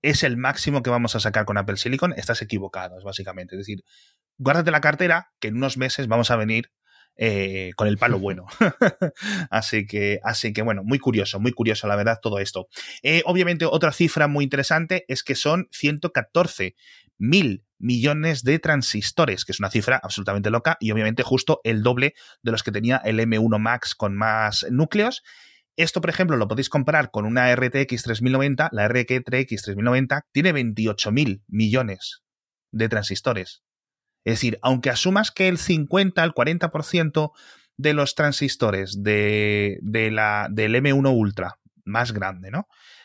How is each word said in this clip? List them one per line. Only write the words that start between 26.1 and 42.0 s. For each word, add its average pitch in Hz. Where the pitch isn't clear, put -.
ejemplo, 160
lo 104
podéis 120
comparar 147
con 107
una 123
R 123
T 139
X 127
tres 113
mil 127
noventa. 139
La 104
R 120
T 127
X 117
tres 98
mil 104
noventa 131
tiene 165
veintiocho 110
mil 127
millones 107
de 110
transistores. 104
Es 113
decir, 110
aunque 127
asumas 196
que 190
el 175
cincuenta, 175
el 165
cuarenta 165
por 156
ciento 156
de 147
los 143
transistores 104
de, 104
de 110
la, 104
del 107
M 139
uno 135
Ultra 104
más 117